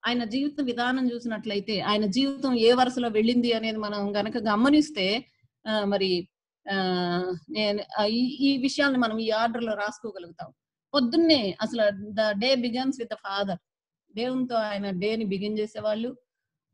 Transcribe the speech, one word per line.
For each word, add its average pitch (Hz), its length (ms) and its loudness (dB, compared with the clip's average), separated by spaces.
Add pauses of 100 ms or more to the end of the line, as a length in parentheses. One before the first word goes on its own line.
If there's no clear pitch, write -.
ఆయన 240 180 0
జీవిత 277 360 -4
విధానం 247 520 0
చూసినట్లయితే, 220 680 -4
ఆయన 208 260 0
జీవితం 269 480 0
ఏ 233 180 6
వరుసలో 247 360 2
వెళ్ళింది 233 440 2
అనేది 220 260 -2
మనం 202 380 -4
గనక 208 200 -2
గమనిస్తే, 226 880 2 (420)
ఆ, 214 160 0
మరి, 190 440 0 (440)
ఆ, - 20 -2 (760)
నేను, 208 340 0 (140)
ఆ, 208 60 2
ఈ, 226 160 0
ఈ 262 380 2
విషయాలను 269 400 2
మనం 220 200 0
ఈ 226 120 -2
ఆర్డర్ 233 340 0
లో 220 100 -2
రాసుకోగలుగుతాం. 196 800 -10 (420)
పొద్దున్నే 277 680 4
అసలు 226 220 -2 (220)
the 214 320 0
day 247 180 2
begins 254 380 -2
with 233 160 -6
the 214 80 -8
Father. 196 420 -4 (560)
దేవునితో 247 400 -4
ఆయన 202 360 -2
డేని 214 340 -2
బిగిన్ 202 340 -4
చేసేవాళ్ళు. 214 580 -4 (580)